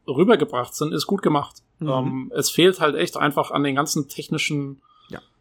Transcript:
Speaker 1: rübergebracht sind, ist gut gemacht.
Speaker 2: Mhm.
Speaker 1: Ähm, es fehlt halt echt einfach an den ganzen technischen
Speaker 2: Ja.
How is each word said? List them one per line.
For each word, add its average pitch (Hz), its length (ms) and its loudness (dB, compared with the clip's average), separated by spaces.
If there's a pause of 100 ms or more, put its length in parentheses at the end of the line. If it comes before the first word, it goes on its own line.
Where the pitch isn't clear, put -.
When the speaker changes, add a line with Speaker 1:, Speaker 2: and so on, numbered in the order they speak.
Speaker 1:
rübergebracht 147 720 2
sind, 151 160 -2
ist 151 160 -4
gut 196 140 -2
gemacht. 151 420 -2 (160)
Speaker 2:
Mhm. 156 80 -4
Speaker 1:
Ähm, 131 440 -2
es 143 160 0
fehlt 180 300 4
halt 151 160 2
echt 165 220 -2
einfach 147 340 0
an 143 140 0
den 139 100 0
ganzen 147 340 -2
technischen 143 760 -6 (260)
Speaker 2:
Ja. - 120 -14 (200)